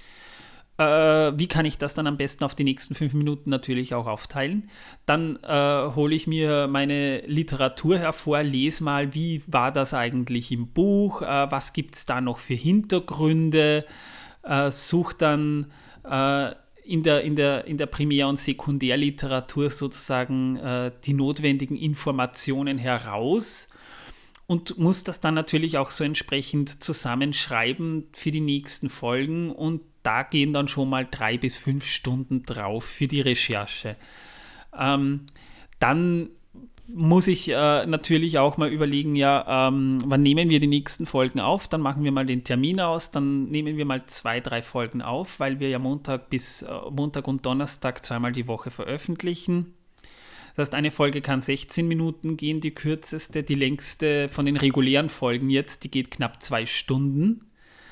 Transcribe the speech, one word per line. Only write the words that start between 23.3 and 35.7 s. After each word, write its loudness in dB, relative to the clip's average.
und -2
muss 4
das -8
dann 0
natürlich 0
auch 0
so -4
entsprechend -2
zusammenschreiben -2
für -4
die 0
nächsten -2
Folgen -2
und -2
da 2
gehen 0
dann 0
schon -2
mal -2
drei -2
bis -4
fünf -2
Stunden -4
drauf -4
für -2
die 0
Recherche. -2
Ähm, 0